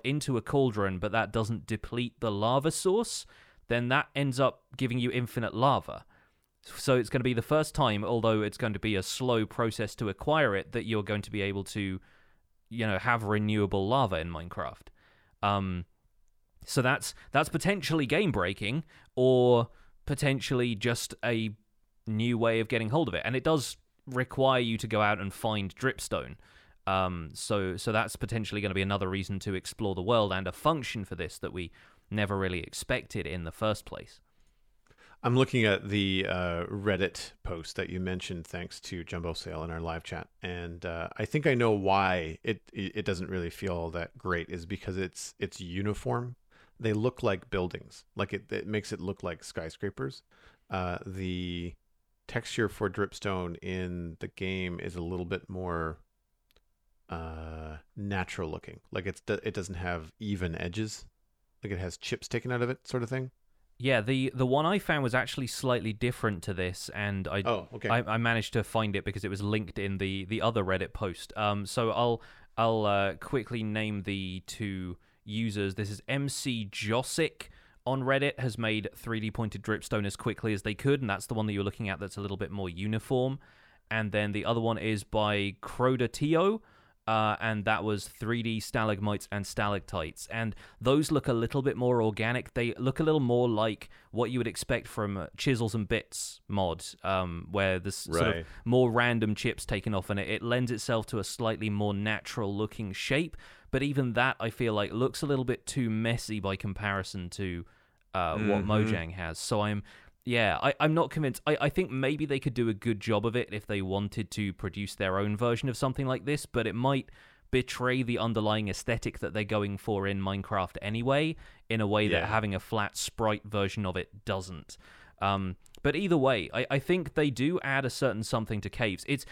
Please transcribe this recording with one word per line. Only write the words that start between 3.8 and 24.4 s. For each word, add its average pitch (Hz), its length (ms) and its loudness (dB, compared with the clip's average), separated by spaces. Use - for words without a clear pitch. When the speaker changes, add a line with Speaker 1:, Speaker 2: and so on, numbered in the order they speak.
Speaker 1:
that 135 260 2
ends 139 240 0
up 135 240 2
giving 123 240 0
you 120 100 2
infinite 120 440 -2
lava. 113 500 2
So - 280 2
it's 117 120 2
gonna 131 140 2
be 123 100 2
the 117 100 2
first 151 340 2
time, 107 280 4
although 110 380 4
it's 104 160 -2
going 113 140 0
to 98 80 -4
be 110 160 0
a 95 60 2
slow 120 440 2
process 113 480 -2
to 113 140 -2
acquire 135 480 4
it, - 160 -4
that 117 120 -2
you're 107 200 0
going 104 180 -2
to 104 80 -12
be 104 100 -2
able 98 220 -2
to, 95 380 -4
you 113 200 -2
know, 95 100 2
have 120 240 2
renewable 104 640 2
lava 113 300 2
in 82 120 -2
Minecraft. 85 600 -10
Um, 95 400 0
so - 180 0
that's, 127 320 0
that's 151 180 2
potentially 165 560 0
game-breaking, 117 800 0
or 123 540 8
potentially 135 680 2
just 113 400 0
a 113 260 2
new 113 280 2
way 113 220 4
of 110 80 2
getting 113 220 0
hold 147 180 4
of 90 80 0
it. 82 100 0
And 120 120 0
it 127 80 0
does 160 320 2
require 131 560 2